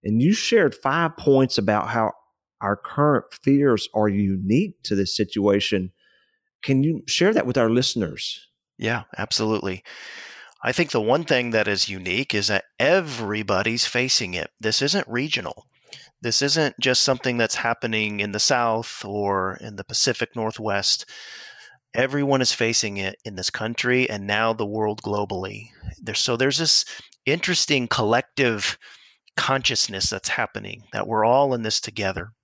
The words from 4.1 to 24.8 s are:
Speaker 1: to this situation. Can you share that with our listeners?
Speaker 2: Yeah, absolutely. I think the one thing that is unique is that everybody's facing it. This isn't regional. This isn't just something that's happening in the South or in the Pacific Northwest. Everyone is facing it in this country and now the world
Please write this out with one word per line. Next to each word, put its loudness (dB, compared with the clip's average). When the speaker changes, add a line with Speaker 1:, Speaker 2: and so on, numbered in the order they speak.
Speaker 1:
to -2
this 0
situation. 2
Can 2
you 0
share 2
that 2
with -2
our 4
listeners? -2
Speaker 2:
Yeah, -4
absolutely. -2
I 0
think 0
the 2
one 2
thing 0
that 2
is 0
unique -4
is 0
that 0
everybody's 0
facing -2
it. -6
This 0
isn't 0
regional. -4
This 0
isn't 0
just 2
something 0
that's 0
happening -2
in -2
the -4
South 0
or 0
in -12
the -10
Pacific -2
Northwest. -2
Everyone 2
is -2
facing 0
it -4
in -10
this -4
country 0
and -6
now 2
the -2
world -2